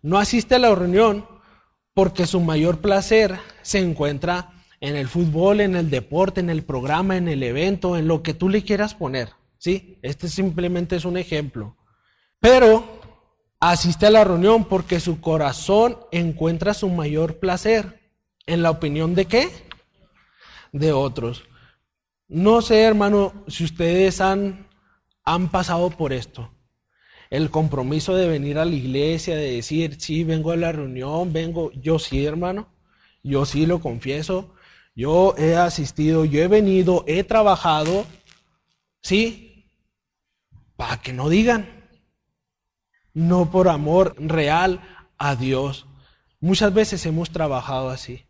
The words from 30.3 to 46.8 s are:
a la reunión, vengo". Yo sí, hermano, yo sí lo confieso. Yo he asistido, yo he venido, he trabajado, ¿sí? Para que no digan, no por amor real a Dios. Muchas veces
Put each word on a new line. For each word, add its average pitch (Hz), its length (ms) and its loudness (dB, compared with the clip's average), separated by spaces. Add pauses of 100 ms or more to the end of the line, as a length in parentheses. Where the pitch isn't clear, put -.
a 170 40 -2
la 165 140 -2
reunión, 151 640 -6
vengo". 165 400 -6
Yo 151 260 -2
sí, 139 260 -4
hermano, 175 440 -4 (560)
yo 139 220 0
sí 151 200 0
lo 175 140 0
confieso. 151 720 -6 (400)
Yo 165 420 4
he 160 200 2
asistido, 160 680 0
yo 147 160 0
he 170 60 2
venido, 190 640 4
he 180 160 -2
trabajado, 185 840 2 (960)
¿sí? - 640 -4 (1120)
Para - 260 -8
que 127 100 -12
no 127 160 -4
digan, 220 600 0 (1200)
no 170 380 2
por 185 180 4
amor 160 500 2
real 160 640 0 (380)
a 143 160 -2
Dios. 131 520 -4 (520)
Muchas 190 340 2
veces 208 340 0